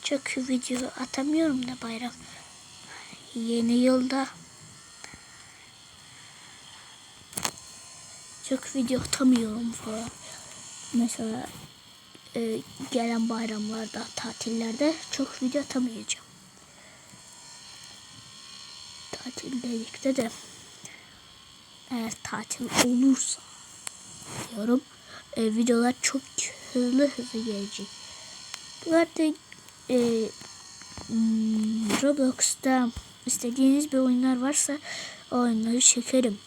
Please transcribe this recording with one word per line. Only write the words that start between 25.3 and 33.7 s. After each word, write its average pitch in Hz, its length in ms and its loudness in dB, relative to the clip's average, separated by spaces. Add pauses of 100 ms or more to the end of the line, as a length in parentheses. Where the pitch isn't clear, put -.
e, 233 60 2
videolar 233 580 4
çok - 200 -2 (520)
hızlı 254 340 4
hızlı 240 380 -4
gelecek. 208 420 -6 (1000)
Bu 330 100 2
arada, 330 380 4 (560)
e, 233 400 4 (800)
hmm, 220 840 2 (140)
Roblox'ta 262 880 4 (360)
istediğiniz 262 640 4